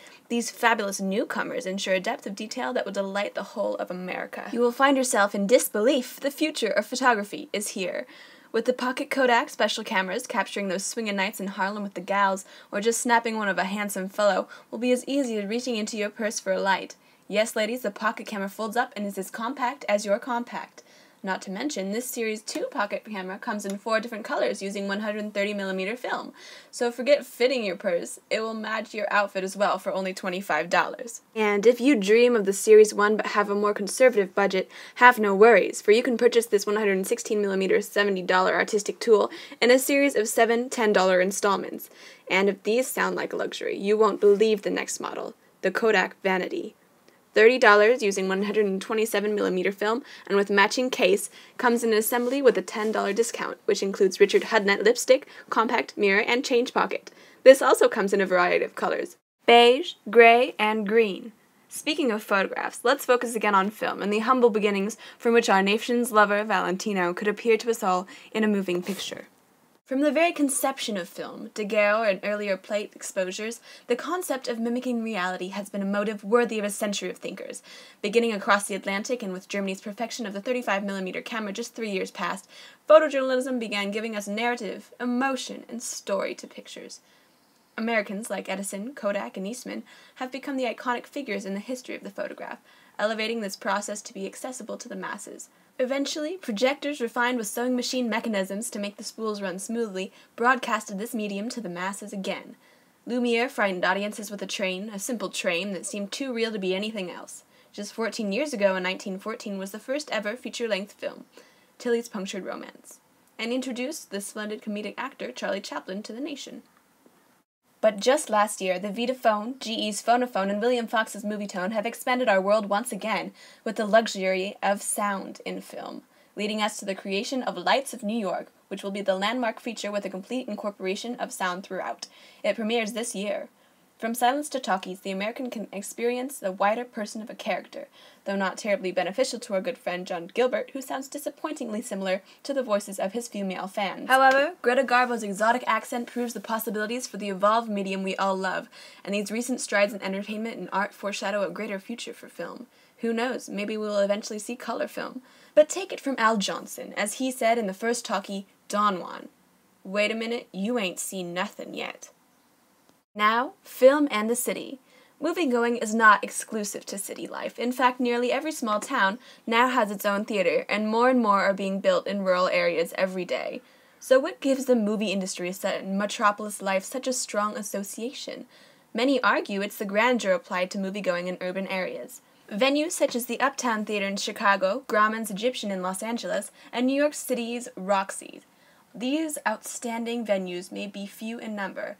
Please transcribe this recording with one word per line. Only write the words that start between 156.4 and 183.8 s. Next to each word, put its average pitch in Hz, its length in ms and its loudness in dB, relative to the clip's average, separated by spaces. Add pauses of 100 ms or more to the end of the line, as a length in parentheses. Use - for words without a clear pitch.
as 208 180 -2
he 262 160 -2
said 233 280 2
in 214 100 -2
the 190 40 -4
first 233 320 -4
talkie, 196 440 -6 (200)
Don 208 300 0
Juan, - 300 -12 (560)
"Wait 208 260 0
a 220 60 -4
minute, 226 360 -6
you 214 280 -2
ain't 185 180 -4
seen 175 340 -6
nothing 185 420 -6
yet." - 360 -10 (1040)
Now, 226 380 2 (100)
film 277 480 6
and 214 180 0
the 233 60 2
city. - 460 -6 (420)
Moviegoing 247 580 0
is 214 140 -4
not 220 300 8
exclusive - 640 -8
to 202 120 -8
city - 300 -10
life. - 320 -10
In 233 100 0
fact, 254 300 2
nearly 240 320 0
every 294 180 -2
small 214 300 -2
town 208 400 0 (260)
now 233 220 4
has 233 240 2
its 196 120 -6
own 202 200 0
theater, 202 440 0
and 214 200 0
more 226 200 4
and 262 120 4
more 202 220 4
are 196 120 4
being 196 240 -2
built 185 300 2
in 196 140 -2
rural 185 260 2
areas 170 500 0
every 185 260 -2
day. - 380 -6 (380)
So 262 180 4
what 320 220 -4
gives 269 240 0
the 254 100 4
movie 214 380 0
industry 185 400 -4
su-, 190 160 -6
and 190 280 -4
metropolis 208 640 -2
life 196 220 0
such 254 240 -8
a 262 60 0
strong 208 440 -2
association? 208 880 -10 (460)
Many 254 300 2
argue 208 400 0
it's 208 140 -6
the 226 80 -6
grandeur 208 480 2
applied 180 400 -2
to 208 60 -6
moviegoing 185 500 -2
in 185 120 -6
urban 185 280 -6
areas. 175 520 -6 (300)
Venues 277 420 2
such 285 220 0
as 240 120 -2
the 233 140 -4
Uptown 240 440 0